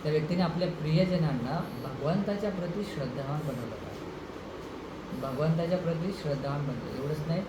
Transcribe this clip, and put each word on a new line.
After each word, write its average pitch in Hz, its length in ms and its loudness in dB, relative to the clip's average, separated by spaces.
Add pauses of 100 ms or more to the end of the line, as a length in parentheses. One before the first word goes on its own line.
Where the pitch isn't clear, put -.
त्या 151 80 2
व्यक्तीने 156 300 4
आपल्या 170 260 2
प्रियजनांना 156 1160 2
भगवंताच्या 196 680 0
प्रति 180 320 -2
श्रद्धावान 139 560 -2
बनवलं 117 360 -4
पाहिजे. - 300 -8 (1160)
भगवंताच्या 160 560 2
प्रति 165 440 0
श्रद्धावान 143 460 0
बनलं, 120 360 -4
एवढंच 151 240 0
नाही 170 220 2